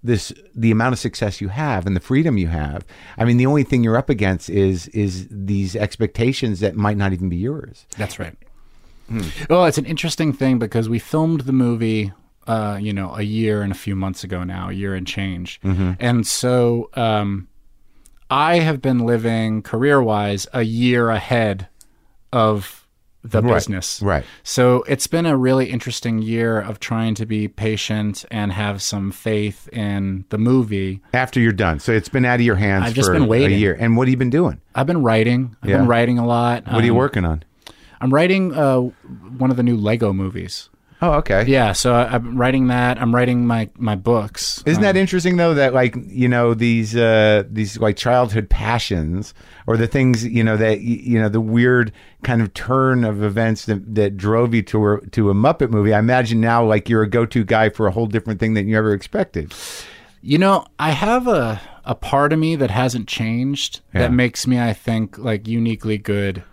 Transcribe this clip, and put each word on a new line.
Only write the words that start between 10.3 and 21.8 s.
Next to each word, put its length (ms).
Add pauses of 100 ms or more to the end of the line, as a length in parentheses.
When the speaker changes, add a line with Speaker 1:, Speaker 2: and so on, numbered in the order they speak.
Speaker 2:
thing 280
because 280
we 120
filmed 420
the 100
movie, 600 (360)
uh, 320
you 120
know, 240
a 60
year 400
and 100
a 40
few 200
months 280
ago 200
now, 240
a 40
year 220
and 120
change. 580
Speaker 1:
Mm-hmm. 360
Speaker 2:
And 260
so, 680
um, 540 (840)
I 280
have 240
been 180
living 600
career-wise 920
a 100
year 480
ahead 580 (640)